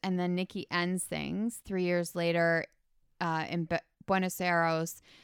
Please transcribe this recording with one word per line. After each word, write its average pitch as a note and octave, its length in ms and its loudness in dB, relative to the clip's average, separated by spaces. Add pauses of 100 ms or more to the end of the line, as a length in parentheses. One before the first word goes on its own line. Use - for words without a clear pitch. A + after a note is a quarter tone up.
and F#3 160 0
then F3+ 160 0
Nikki F#3 340 -4
ends F3 360 0
things. F#3 580 -4
Three F#3+ 200 -2
years F3 320 0
later, E3+ 500 2 (560)
uh, D#3+ 280 0
in E3+ 160 -2
Bu-, E3 120 0 (280)
Buenos F#3 360 0
Aires, E3 600 2 (220)